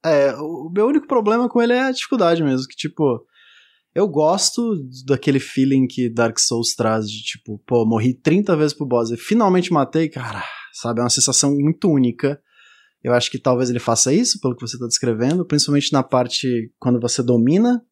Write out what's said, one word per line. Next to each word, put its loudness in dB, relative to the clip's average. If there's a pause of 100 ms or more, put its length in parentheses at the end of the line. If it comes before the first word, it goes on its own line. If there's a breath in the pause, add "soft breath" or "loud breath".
É, 4
o, -10
o -10
meu 2
único 0
problema 2
com 2
ele 2
é 2
a 0
dificuldade 0
mesmo. 0
Que, -20
tipo, -2 (680 soft breath)
eu 0
gosto 0 (300)
daquele 0
feeling 2
que -4
Dark 0
Souls -2
traz 0
de, -12
tipo, -12
pô, 2
morri 2
trinta 0
vezes 0
pro -8
boss 0
e -6
finalmente 2
matei, 0
cara, -10 (300 loud breath)
sabe? -4
É 0
uma 0
sensação 2
muito 0
única. 0 (640 soft breath)
Eu 0
acho 2
que -8
talvez 0
ele -2
faça 0
isso, 0
pelo -2
que -18
você -12
tá -8
descrevendo, -2
principalmente 0
na 4
parte -2
quando 0
você -2
domina 2 (120)